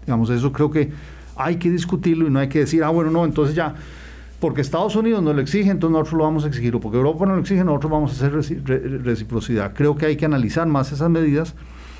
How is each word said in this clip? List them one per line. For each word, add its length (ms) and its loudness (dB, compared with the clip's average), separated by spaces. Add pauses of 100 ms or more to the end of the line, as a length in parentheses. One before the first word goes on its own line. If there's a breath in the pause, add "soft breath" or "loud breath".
Digamos, 240 0
eso 240 0
creo 180 2
que 180 0 (460 loud breath)
hay 220 -2
que 120 0
discutirlo 580 2
y 40 2
no 80 4
hay 80 0
que 120 0
decir, 220 2
"Ah, 80 2
bueno, 220 2
no, 140 2
entonces 300 0
ya, 200 -2 (640 loud breath)
porque 220 0
Estados 340 0
Unidos 260 2
no 120 2
lo 80 2
exige, 280 2
entonces 220 2
nosotros 260 2
lo 60 4
vamos 220 2
a 20 -2
exigir, 280 -2
o 40 0
porque 180 -2
Europa 280 2
no 100 2
lo 60 2
exige, 240 2
nosotros 260 0
vamos 200 0
a 40 -6
hacer 180 0
reci-, 300 -2
re-, 360 -2
reciprocidad". 760 -2
Creo 220 2
que 80 -2
hay 100 2
que 100 -2
analizar 400 0
más 280 0
esas 160 0
medidas, 460 2 (440 loud breath)